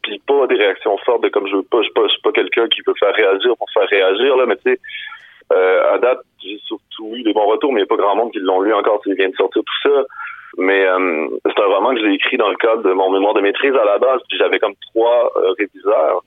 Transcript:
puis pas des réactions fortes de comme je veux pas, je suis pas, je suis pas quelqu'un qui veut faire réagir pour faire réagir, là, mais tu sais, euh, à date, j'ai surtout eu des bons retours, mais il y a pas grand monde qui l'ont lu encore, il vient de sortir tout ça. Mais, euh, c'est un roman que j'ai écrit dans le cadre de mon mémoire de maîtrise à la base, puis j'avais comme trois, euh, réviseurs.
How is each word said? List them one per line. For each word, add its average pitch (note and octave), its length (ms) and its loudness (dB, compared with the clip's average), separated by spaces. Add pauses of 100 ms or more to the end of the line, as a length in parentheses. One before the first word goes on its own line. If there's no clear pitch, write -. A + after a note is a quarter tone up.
puis G#2 240 -10
pas C#3 200 2
des C3 80 0
réactions G2+ 500 0
fortes A#2 180 0
de C3+ 60 0
comme G2 180 -2
je G2 80 -4
veux F#2+ 80 0
pas, - 160 -2
je G#2 40 0
suis - 100 -6
pas, A2+ 100 2
je G2 100 2
suis - 80 -4
pas G#2+ 100 0
quelqu'un A#2 360 0
qui - 180 -2
veut - 140 0
faire G2 140 2
réagir G2 440 2
pour G2+ 140 -10
faire G2+ 160 0
réagir, G2+ 500 2
là, B2+ 80 2
mais G#2+ 120 0
tu B2+ 160 -2
sais, B2+ 60 -4 (760)
euh, F#2 420 2
à - 40 -2
date, B2 200 0 (240)
j'ai G2+ 220 -12
surtout A2 500 -14
eu B2 80 -12
des G#2 100 0
bons G#2 140 0
retours, A2 260 0
mais A2 60 0
il G2 40 2
y F#2 40 -2
a A2+ 80 0
pas F#2+ 60 2
grand G2 140 4
monde A2+ 160 -2
qui A2 80 -8
l'ont F#2 220 0
lu A2 120 2
encore, G#2 320 2
il G2 100 -2
vient F#2+ 140 0
de F#2 60 -8
sortir G2 280 0
tout - 260 -2
ça. C#3+ 140 2 (540)
Mais, F#2+ 280 2
euh, F2+ 420 0 (180)
c'est - 160 0
un G#2 60 2
roman G2+ 260 2
que A2+ 80 -2
j'ai G#2 120 2
écrit G#2+ 240 -2
dans G#2+ 120 2
le F#2+ 80 -2
cadre A2+ 260 0
de F#2+ 80 2
mon F#2+ 200 0
mémoire G2 220 2
de G#2 80 2
maîtrise G2+ 320 0
à A#2+ 120 2
la G2+ 140 2
base, B2+ 280 2
puis - 100 -8
j'avais F#2+ 220 0
comme G2+ 140 -2 (200)
trois, A#2 440 2
euh, F#2 200 0
réviseurs. G#2 680 -2